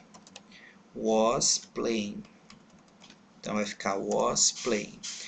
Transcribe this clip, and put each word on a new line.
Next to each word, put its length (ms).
Was 640
playing. 500
Então, 140
vai 100
ficar 320
was 560
playing. 460